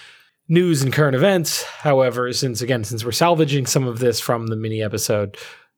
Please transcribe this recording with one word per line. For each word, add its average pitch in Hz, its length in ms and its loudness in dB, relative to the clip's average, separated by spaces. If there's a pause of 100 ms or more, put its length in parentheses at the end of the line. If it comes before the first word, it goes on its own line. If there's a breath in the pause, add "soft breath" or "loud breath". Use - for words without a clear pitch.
(480 loud breath)
news 165 360 4
and 127 100 -2
current 143 220 2
events. 170 480 2
However, 127 720 0
since, 120 280 -2
again, 120 220 -2
since 110 200 -6
we're 120 100 -4
salvaging 156 520 2
some 131 220 0
of 117 100 -4
this 120 220 2
from 117 280 -2
the 110 80 -2
mini 110 280 -4
episode, 104 540 -2 (400 loud breath)